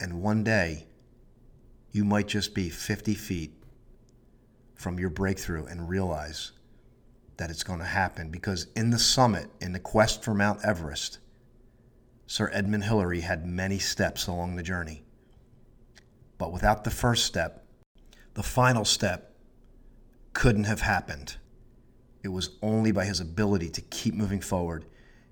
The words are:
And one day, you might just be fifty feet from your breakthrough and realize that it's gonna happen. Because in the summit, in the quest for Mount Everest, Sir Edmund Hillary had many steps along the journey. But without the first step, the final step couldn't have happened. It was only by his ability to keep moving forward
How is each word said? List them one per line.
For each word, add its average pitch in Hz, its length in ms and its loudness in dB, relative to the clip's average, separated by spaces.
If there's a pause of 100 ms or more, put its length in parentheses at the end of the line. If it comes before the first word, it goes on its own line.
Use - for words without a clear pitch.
And 87 200 -6
one 107 240 2
day, 87 420 2 (1040)
you 104 140 2
might 104 220 4
just - 280 -2
be 92 140 0
fifty 104 460 -2
feet 82 380 -4 (1200)
from 90 240 -6
your 90 100 0
breakthrough 87 560 -2
and 85 240 -10
realize 82 640 -4 (840)
that 82 140 -4
it's 80 120 -6
gonna 85 220 -6
happen. 87 460 -2
Because 90 360 -4 (100)
in 113 140 2
the 117 80 4
summit, 110 500 4 (120)
in 90 120 -6
the 92 80 -6
quest - 420 4
for 110 120 -2
Mount 101 300 2
Everest, 82 560 -4 (1040)
Sir - 260 -2
Edmund 104 320 0
Hillary 95 360 2
had 85 260 -4
many 92 320 -2
steps - 480 -2
along 87 300 -4
the 90 60 -6
journey. 82 420 -6 (1300)
But 82 160 -6
without 107 320 2
the 113 60 -2
first 120 340 2
step, - 400 -2 (720)
the 107 80 -4
final 123 420 4
step - 500 0 (960)
couldn't 107 320 4
have 104 160 0
happened. 87 560 -2 (880)
It 101 40 -6
was 92 220 -4 (100)
only 110 300 4
by 104 140 2
his 95 160 -2
ability 87 500 0
to 82 100 -8
keep - 340 -4
moving 101 260 0
forward 85 440 -2 (480)